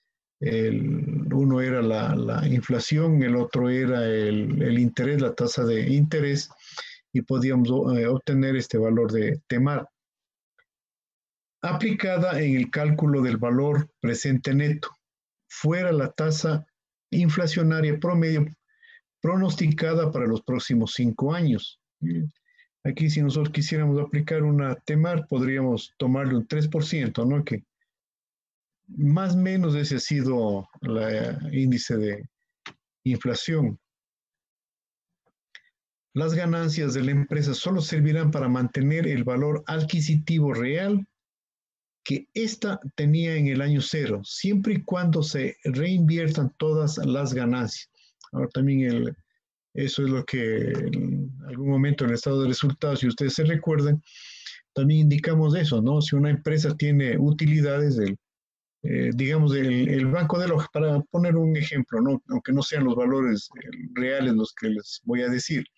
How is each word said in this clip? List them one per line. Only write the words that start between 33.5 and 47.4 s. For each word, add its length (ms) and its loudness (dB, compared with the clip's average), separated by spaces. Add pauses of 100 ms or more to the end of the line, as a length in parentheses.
Las 220 0
ganancias 580 0
de 80 -2
la 80 0
empresa 460 0
solo 260 -2
servirán 480 2
para 200 0
mantener 580 0
el 160 0
valor 420 0
adquisitivo 880 0
real 540 -2 (1000)
que 280 -4
ésta 440 -4 (140)
tenía 420 0
en 120 2
el 140 -2
año 200 2
cero, 420 -4
siempre 520 -2
y 80 -2
cuando 400 0
se 400 -4
reinviertan 920 0
todas 420 0
las 340 -2
ganancias. 560 -2 (420)